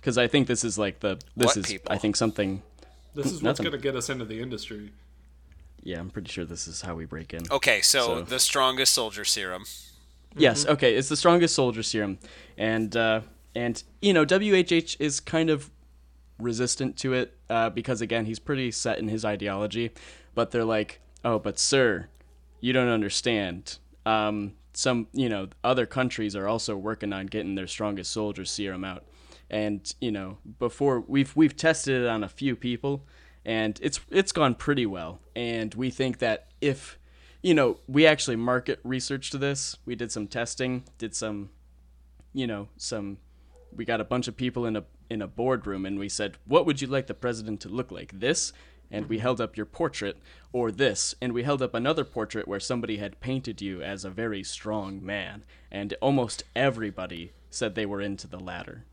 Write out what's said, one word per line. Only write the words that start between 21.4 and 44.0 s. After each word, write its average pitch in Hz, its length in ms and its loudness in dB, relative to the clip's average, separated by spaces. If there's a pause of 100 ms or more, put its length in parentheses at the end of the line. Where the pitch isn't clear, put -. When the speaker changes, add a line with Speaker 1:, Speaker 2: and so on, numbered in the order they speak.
Speaker 1:
sir, 117 500 4 (520)
you 123 120 2
don't 127 160 6
understand. 104 880 0 (260)
Um, 107 500 0 (200)
some, 123 380 0
you 135 180 0
know, 98 180 -4 (160)
other 123 220 4
countries 113 500 -2
are 98 100 -2
also 110 300 0
working 104 360 -4
on 95 140 -6
getting 98 280 -4
their 95 120 -4
strongest 101 460 -4
soldier 104 320 -4
serum 95 400 -6
out. 92 200 -10 (440)
And, 107 420 -4 (100)
you 123 120 -2
know, 95 260 -8 (200)
before, 123 420 0
we've, 135 340 0
we've 151 220 6
tested 139 460 2
it 123 60 2
on 113 140 0
a 98 60 -4
few 135 260 -2
people, 135 520 -4 (380)
and 110 380 0
it's, - 180 -2 (100)
it's 196 220 2
gone 139 220 4
pretty 139 300 0
well. 90 360 -6 (140)
And 113 400 -4
we 127 140 -2
think 127 300 -2
that 113 300 0 (120)
if, 139 380 -2 (440)
you 175 120 6
know, 127 320 4
we 143 200 6
actually 143 300 6
market 123 480 0
researched 131 560 -4
this. 139 360 -2 (100)
We 123 80 -4
did 113 180 -6
some 107 140 -4
testing, 123 580 -4 (140)
did 110 160 -8
some, 104 360 -6 (840)
you 131 120 -2
know, 104 300 -4
some, 101 420 -8 (560)
we 117 120 -8
got 117 140 0